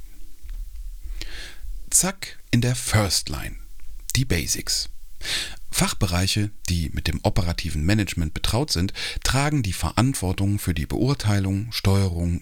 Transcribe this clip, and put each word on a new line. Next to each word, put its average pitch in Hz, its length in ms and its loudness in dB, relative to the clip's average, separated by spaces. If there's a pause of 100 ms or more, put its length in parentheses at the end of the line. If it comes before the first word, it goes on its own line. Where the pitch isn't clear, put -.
(1900)
Zack, - 480 0 (100)
in 120 120 4
der 123 140 2
First - 540 2
Line. - 260 -6 (600)
Die 127 100 4
Basics. - 640 -2 (800)
Fachbereiche, 101 800 2 (200)
die 85 220 2
mit 76 160 -2
dem 78 140 0
operativen 85 640 2
Management 92 480 2
betraut - 380 0
sind, 90 220 0 (300)
tragen 143 380 2
die 95 120 0
Verantwortung 101 840 2
für 92 160 0
die 80 140 0
Beurteilung, 104 840 2
Steuerung, 87 720 2